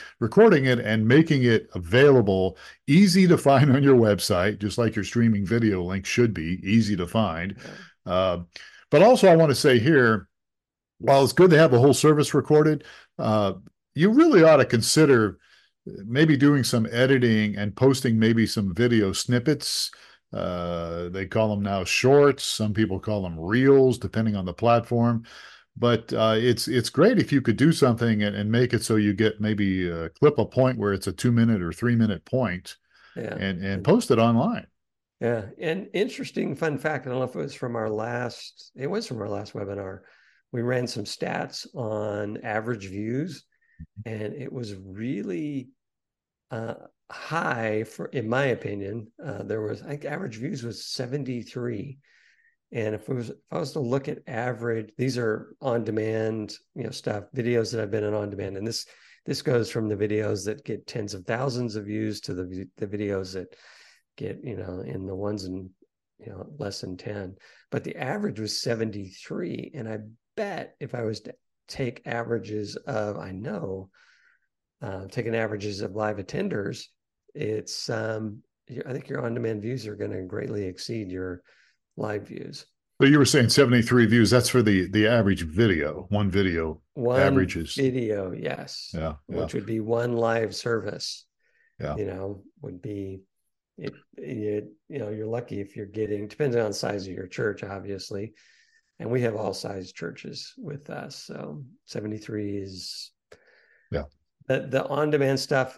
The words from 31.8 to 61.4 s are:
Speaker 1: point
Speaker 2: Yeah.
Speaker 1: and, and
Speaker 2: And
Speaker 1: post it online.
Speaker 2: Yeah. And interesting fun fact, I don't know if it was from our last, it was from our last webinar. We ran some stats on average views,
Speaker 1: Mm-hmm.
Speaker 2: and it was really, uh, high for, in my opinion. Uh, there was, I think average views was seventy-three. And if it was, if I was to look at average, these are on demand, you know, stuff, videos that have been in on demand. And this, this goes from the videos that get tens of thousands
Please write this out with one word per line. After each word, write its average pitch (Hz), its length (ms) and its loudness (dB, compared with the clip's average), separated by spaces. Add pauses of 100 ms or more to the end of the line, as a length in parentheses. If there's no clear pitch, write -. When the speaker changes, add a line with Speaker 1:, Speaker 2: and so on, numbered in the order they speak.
Speaker 1:
point 95 520 -4 (400)
Speaker 2:
Yeah. 110 180 -8
Speaker 1:
and, - 80 -8
and 98 240 -4
Speaker 2:
And 95 180 -4
Speaker 1:
post 190 280 4
it 117 80 4
online. 120 480 2 (520)
Speaker 2:
Yeah. 117 260 -2 (140)
And 175 360 -6
interesting - 600 -4
fun 151 220 -2
fact, 147 300 -6
I - 20 -8
don't 123 80 -4
know 131 80 -2
if 123 100 -8
it 185 40 -8
was 147 160 -8
from 120 200 -8
our 110 140 -4
last, 117 840 -8
it 131 100 -10
was 202 220 -6
from 113 140 -8
our 101 80 -6
last 101 260 -8
webinar. 98 460 -10 (500)
We 123 100 -6
ran 123 240 -2
some 110 200 -8
stats - 680 -8
on 107 680 -6
average 110 460 -6
views, 120 540 -8 (360)
Speaker 1:
Mm-hmm. 107 320 -14 (120)
Speaker 2:
and 107 100 -8
it 127 180 -12
was 117 220 -10
really, 139 960 -8 (800)
uh, 113 240 -8 (380)
high 113 720 -4
for, - 240 -14
in 117 200 -6
my 127 180 0
opinion. 104 640 -6 (120)
Uh, 104 200 -10
there 104 180 -6
was, 107 220 -8
I - 60 -14
think 147 160 -10
average 143 320 -10
views 123 260 -8
was 117 240 -12
seventy-three. 123 1120 -8 (720)
And 110 240 -4
if - 120 -12
it 135 60 -6
was, 120 160 -6
if - 60 -14 (160)
I - 80 -6
was 151 140 -8
to 160 60 -6
look 135 280 -4
at - 200 -10
average, 113 720 -6
these 127 220 -2
are 110 420 -4
on 120 220 -2
demand, 110 720 -4 (180)
you 123 120 -10
know, - 40 -8
stuff, 104 360 -6 (100)
videos 117 360 0
that 117 100 -4
have 104 100 -6
been 107 120 -2
in 104 120 -2
on 104 160 -4
demand. 98 260 -8
And 101 80 -8
this, 113 220 -8 (400)
this 135 160 -6
goes 120 260 0
from 110 200 -4
the 107 60 -2
videos 104 500 -2
that 107 200 -8
get 104 220 -10
tens 104 260 -8
of 92 120 -14
thousands 120 500 -4